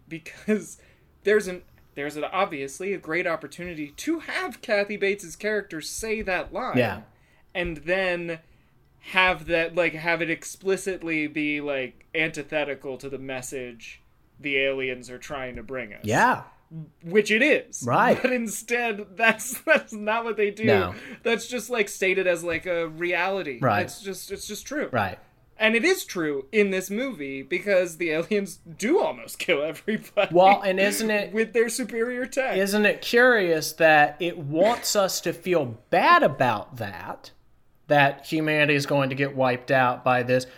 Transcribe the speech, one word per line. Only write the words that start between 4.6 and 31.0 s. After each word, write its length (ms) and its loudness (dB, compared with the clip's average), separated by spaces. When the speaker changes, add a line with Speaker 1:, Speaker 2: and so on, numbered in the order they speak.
Speaker 1:
Kathy 360 -2
Bates's 380 -4
character 460 -6
say 420 -6
that 300 -4
line. 240 -4
Speaker 2:
Yeah. 240 0
Speaker 1:
And 240 -6
then 600 -4
have 400 2
that, 280 0
like, 180 2
have 280 -2
it 80 -2
explicitly 1000 -4
be, 340 -2
like, 440 -6
antithetical 800 -4
to 120 -12
the 100 -10
message 840 -12
the 180 -2
aliens 520 -2
are 100 -14
trying 380 -10
to 60 -12
bring 300 -10
us. 100 -18
Speaker 2:
Yeah. 400 2
Speaker 1:
Which 260 2
it 140 4
is. 420 0
Speaker 2:
Right. 340 4
Speaker 1:
But 120 0
instead, 760 -4
that's, 440 0
<laughs> 40 -12
that's 280 2
not 300 -2
what 140 -4
they 140 2
do. 140 -8
Speaker 2:
No. 300 2
Speaker 1:
That's 240 -2
just, 220 -8
like, 200 0
stated 380 0
as, 160 0
like, 220 -4
a 220 -2
reality. 720 -4
Speaker 2:
Right. 220 4
Speaker 1:
It's 180 -12
just, 300 -12
it's 160 -12
just 180 -12
true. 260 -6
Speaker 2:
Right. 280 -2
Speaker 1:
And 180 2
it 100 2
is 180 2
true 480 -4
in 200 2
this 180 -4
movie 540 -6
because 540 0
the 120 -4
aliens 480 -2
do 220 2
almost 380 -4
kill 240 0
everybody 720 -2
Speaker 2:
Well, 300 8
and 160 0
isn't 320 2